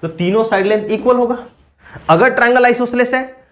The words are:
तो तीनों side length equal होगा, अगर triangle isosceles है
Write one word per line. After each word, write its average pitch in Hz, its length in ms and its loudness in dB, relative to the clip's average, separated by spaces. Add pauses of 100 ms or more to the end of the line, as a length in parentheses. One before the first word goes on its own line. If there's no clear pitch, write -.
तो 165 60 -8
तीनों 190 360 -2
side 196 220 -2
length 214 220 -2
equal 220 280 0
होगा, 247 220 -2 (720)
अगर 190 200 4
triangle 247 420 2
isosceles 240 420 -2
है 262 100 -4 (280)